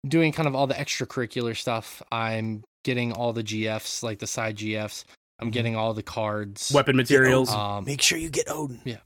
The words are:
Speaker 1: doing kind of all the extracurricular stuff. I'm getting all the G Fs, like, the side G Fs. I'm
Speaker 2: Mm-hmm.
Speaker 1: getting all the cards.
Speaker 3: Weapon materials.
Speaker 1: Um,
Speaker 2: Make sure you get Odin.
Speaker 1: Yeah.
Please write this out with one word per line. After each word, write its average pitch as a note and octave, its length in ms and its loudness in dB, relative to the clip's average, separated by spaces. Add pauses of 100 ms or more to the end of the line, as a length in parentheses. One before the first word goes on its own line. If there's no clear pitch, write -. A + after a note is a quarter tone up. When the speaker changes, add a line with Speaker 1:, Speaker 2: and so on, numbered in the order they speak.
Speaker 1:
doing D#3+ 260 4
kind D#3 160 0
of C3+ 60 0
all C3+ 120 2
the C3 80 0
extracurricular A#2+ 800 -2
stuff. - 540 -4
I'm A2 520 -2 (220)
getting B2 280 0
all A#2 200 0
the A#2 100 -2
G G#2+ 260 -2
Fs, - 340 -4
like, A2+ 160 -4
the A2 80 -8
side A2 300 -2
G G#2+ 200 -2
Fs. G#2+ 280 -6 (340)
I'm A#2 80 -6
Speaker 2:
Mm-hmm. A#2 60 0
Speaker 1:
getting A#2 240 0
all A2 180 0
the G#2+ 80 -6
cards. G#2+ 720 -4
Speaker 3:
Weapon C3+ 220 6
materials. C3 540 6
Speaker 1:
Um, G2+ 340 -2
Speaker 2:
Make C#3 180 -2
sure E3+ 160 4
you D#3+ 120 -6
get - 200 -2
Odin. D3 340 -6
Speaker 1:
Yeah. A2+ 220 -6